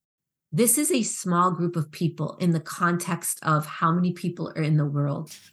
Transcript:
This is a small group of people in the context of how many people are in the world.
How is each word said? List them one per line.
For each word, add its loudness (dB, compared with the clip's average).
This 4
is 0
a 4
small 0
group -2
of -2
people -2
in 2
the 0
context -4
of 2
how 0
many 2
people -6
are -2
in 4
the 4
world. -2